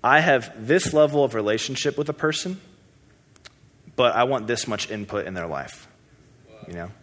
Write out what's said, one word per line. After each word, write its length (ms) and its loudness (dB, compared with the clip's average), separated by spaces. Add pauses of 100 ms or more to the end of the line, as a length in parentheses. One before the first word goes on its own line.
I 180 6
have 460 0
this 260 2
level 320 4
of 100 0
relationship 640 -2
with 140 -2
a 20 -4
person, 480 -4 (1400)
but 180 4
I 100 4
want 220 -2
this 220 -2
much 220 -4
input 360 -6
in 60 -8
their 140 -6
life, 420 -10 (800)
you 60 -12
know? 160 -10 (120)